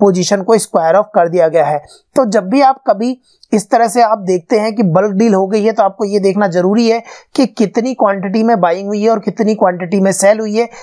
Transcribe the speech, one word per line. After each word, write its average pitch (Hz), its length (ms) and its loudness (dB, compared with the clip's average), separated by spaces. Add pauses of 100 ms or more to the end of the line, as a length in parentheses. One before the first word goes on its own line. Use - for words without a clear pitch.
पोजीशन 190 420 0
को 214 160 2
स्क्वायर 165 360 0
ऑफ 208 200 0
कर 175 140 2
दिया 165 200 0
गया 156 160 2
है। 147 140 -2 (380)
तो 254 80 2
जब 202 240 -2
भी 254 120 2
आप 269 260 2
कभी 233 340 -2 (320)
इस 208 180 -2
तरह 233 180 2
से 240 140 0
आप 220 160 0
देखते 185 400 -2
हैं 214 160 -2
कि 226 80 0
बल्क 190 300 0
डील 208 220 2
हो 190 120 0
गई 202 180 -2
है, 220 80 0
तो 214 100 0
आपको 196 220 -2
ये 202 140 -2
देखना 196 280 0
जरूरी 190 420 0
है 226 140 0 (320)
कि 269 120 2
कितनी 240 480 -2
क्वांटिटी 196 480 0
में 226 180 2
बाइंग 180 260 -2
हुई 208 160 -4
है 220 80 2
और 220 80 0
कितनी 214 360 -2
क्वांटिटी 185 460 -2
में 190 120 2
सेल 202 280 2
हुई 214 160 -4
है। 233 120 -2 (140)